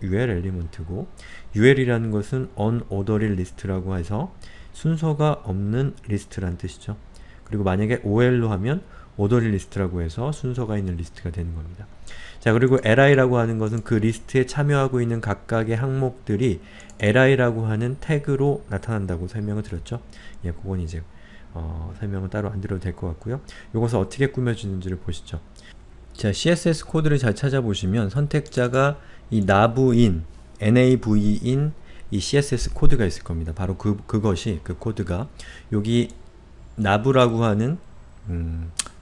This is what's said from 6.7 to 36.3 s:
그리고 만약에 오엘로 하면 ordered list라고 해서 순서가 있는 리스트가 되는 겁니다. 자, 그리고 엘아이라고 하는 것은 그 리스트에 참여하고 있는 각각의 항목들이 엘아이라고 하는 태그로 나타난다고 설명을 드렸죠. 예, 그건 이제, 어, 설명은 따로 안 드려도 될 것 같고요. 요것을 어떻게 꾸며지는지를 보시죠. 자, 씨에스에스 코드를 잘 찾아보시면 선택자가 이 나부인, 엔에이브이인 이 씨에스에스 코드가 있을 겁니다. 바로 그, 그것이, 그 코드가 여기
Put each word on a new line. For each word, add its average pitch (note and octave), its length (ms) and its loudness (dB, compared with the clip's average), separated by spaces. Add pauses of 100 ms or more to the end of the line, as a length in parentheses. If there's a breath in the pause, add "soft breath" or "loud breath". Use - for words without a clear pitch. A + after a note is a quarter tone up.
그리고 G#2 200 -4
만약에 G#2 400 0
오엘로 A#2 480 2
하면 A2+ 320 -2 (340 loud breath)
ordered A2+ 320 2
list라고 F#2 520 -4
해서 A2 300 -4
순서가 B2 460 -4
있는 F#2 180 -4
리스트가 E2+ 360 -10
되는 E2 240 -6
겁니다. E2 320 -12 (520 loud breath)
자, A2+ 140 4
그리고 B2+ 300 6
엘아이라고 B2+ 560 6
하는 A2+ 180 0
것은 A2 260 -2
그 A#2+ 120 0
리스트에 A2+ 500 0
참여하고 C3+ 560 0
있는 A#2 200 -2
각각의 A2 540 -2
항목들이 B2 840 -2 (380 loud breath)
엘아이라고 A#2+ 680 4
하는 A#2 340 -2
태그로 C#3+ 720 -2
나타난다고 F#2 580 -4
설명을 G#2 360 -6
드렸죠. G#2+ 380 -10 (440 loud breath)
예, F2 60 -4
그건 F#2+ 280 -6
이제, E2 220 -8 (520 loud breath)
어, E2 460 -10
설명은 G2 300 -6
따로 G#2 220 -4
안 G2 100 -6
드려도 G2 180 -4
될 F2+ 160 -6
것 G2 120 -8
같고요. A2 340 -8 (340 loud breath)
요것을 A#2 220 0
어떻게 C3 300 0
꾸며지는지를 G2 720 -4
보시죠. - 420 -8 (720 loud breath)
자, G#2 180 -2
씨에스에스 E3 540 0
코드를 D3+ 320 2
잘 B2 180 2
찾아보시면 A2 760 0
선택자가 C#3+ 880 0 (300 loud breath)
이 A2 120 2
나부인, A2+ 840 4 (380)
엔에이브이인 A2+ 1120 4 (380 loud breath)
이 G2+ 80 0
씨에스에스 C#3+ 540 0
코드가 A#2+ 320 10
있을 - 180 -2
겁니다. E2 300 -6
바로 F#2 240 -4
그, G#2 280 0
그것이, G#2 580 0
그 F2 120 -6
코드가 G#2+ 520 -4 (440 loud breath)
여기 A#2 380 2 (640)